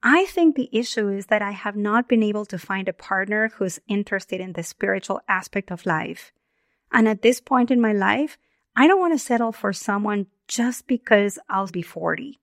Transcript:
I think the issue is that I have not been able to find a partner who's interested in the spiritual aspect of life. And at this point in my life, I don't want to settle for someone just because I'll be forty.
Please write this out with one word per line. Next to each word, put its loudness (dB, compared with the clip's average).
I 4
think 2
the -4
issue -2
is -6
that 2
I -4
have -8
not 0
been 4
able -2
to -10
find -6
a -6
partner -2
who's -4
interested -4
in -10
the -6
spiritual -4
aspect -2
of -10
life. -4
And 4
at 0
this 4
point 0
in 4
my 2
life, 0
I 6
don't 6
want 2
to 2
settle -2
for -4
someone -2
just -2
because 2
I'll -2
be -8
forty. -6